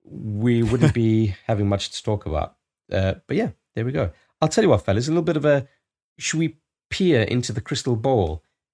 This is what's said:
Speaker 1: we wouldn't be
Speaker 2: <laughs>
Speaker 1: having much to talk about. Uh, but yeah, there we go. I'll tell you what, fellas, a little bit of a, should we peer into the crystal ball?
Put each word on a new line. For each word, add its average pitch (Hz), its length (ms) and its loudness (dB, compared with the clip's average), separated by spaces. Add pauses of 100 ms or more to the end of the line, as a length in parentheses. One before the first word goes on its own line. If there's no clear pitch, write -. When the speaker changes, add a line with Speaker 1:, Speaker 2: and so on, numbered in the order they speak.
Speaker 1:
we 113 580 -2
wouldn't 120 300 2
be 110 460 2
Speaker 2:
<laughs> - 80 -20
Speaker 1:
having 104 200 0
much 101 240 -2
to - 120 -14
talk 104 220 -4
about. 78 300 -4 (360)
Uh, 95 240 0 (120)
but 127 80 -4
yeah, 220 140 -2 (260)
there 113 100 -4
we 127 60 -6
go. 131 200 -2 (280)
I'll 156 80 2
tell 220 160 0
you 190 60 4
what, 110 160 2
fellas, 110 220 0
a 156 40 -2
little 165 120 0
bit 160 120 0
of 143 100 -2
a, 143 220 2 (520)
should - 200 -4
we 160 180 -2 (340)
peer 160 320 4
into 120 280 -2
the 110 80 -6
crystal 123 360 -4
ball? 110 480 0 (300)